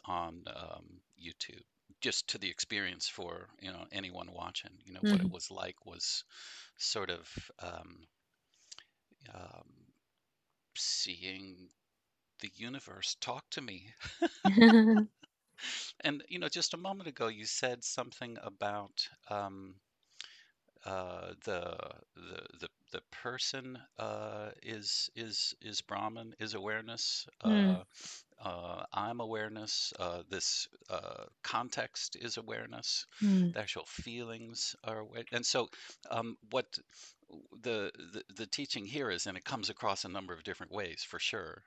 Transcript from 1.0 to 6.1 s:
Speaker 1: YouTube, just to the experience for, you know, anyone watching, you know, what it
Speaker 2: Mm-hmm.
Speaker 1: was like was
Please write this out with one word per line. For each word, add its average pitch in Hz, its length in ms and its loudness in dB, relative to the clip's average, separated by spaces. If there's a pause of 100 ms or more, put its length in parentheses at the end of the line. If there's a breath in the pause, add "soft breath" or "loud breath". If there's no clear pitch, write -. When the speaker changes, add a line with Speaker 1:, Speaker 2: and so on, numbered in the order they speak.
Speaker 1:
YouTube, - 440 -12 (380)
just - 280 0
to - 80 -4
the 98 120 -4
experience 90 600 -2
for, 87 400 -8 (120)
you 95 100 -8
know, 87 200 -10
anyone 90 420 -8
watching, - 520 -8
you - 80 -16
know, - 140 -4
what 202 140 8
it 185 80 2
Speaker 2:
Mm-hmm. - 20 0
Speaker 1:
was - 200 -8
like 92 340 -6
was - 380 -4 (540 loud breath)